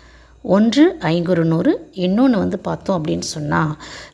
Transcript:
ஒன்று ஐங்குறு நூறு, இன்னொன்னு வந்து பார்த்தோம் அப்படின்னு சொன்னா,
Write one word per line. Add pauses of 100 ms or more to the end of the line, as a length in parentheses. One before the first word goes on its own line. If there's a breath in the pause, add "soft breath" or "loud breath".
(420 soft breath)
ஒன்று
ஐங்குறு
நூறு,
இன்னொன்னு
வந்து
பார்த்தோம்
அப்படின்னு
சொன்னா, (360 loud breath)